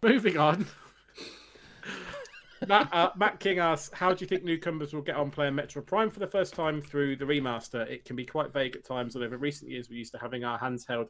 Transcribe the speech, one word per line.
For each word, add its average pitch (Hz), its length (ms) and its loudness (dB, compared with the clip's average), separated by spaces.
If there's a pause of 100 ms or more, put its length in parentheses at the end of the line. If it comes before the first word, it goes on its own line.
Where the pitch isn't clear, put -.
Moving 220 360 6
on. 151 340 6
<laughs> - 2000 -14
Matt, 202 240 6
uh, 175 240 6
Matt 196 240 2
King 185 200 2
asks, 165 360 2
"How 185 180 4
do 185 100 -4
you - 40 -8
think 180 160 0
newcomers 165 480 -2
will 151 120 -6
get 147 120 -4
on 143 140 0
playing 143 240 0
Metroid 143 320 -6
Prime 214 240 2
for 214 100 -16
the 196 80 -2
first 185 280 0
time 156 260 -2
through 143 360 0
the 135 80 -6
remaster? 127 640 -2
It 127 160 -10
can 127 120 -10
be 123 100 -6
quite 139 260 -4
vague 131 240 -2
at - 80 -14
times, 123 320 -4
and 123 80 -4
over 120 140 -6
recent 143 320 -4
years 123 200 -8
we're 120 80 -10
used 117 160 -10
to - 40 -10
having 120 260 -6
our 117 140 -2
hands 123 260 -4
held 117 260 -2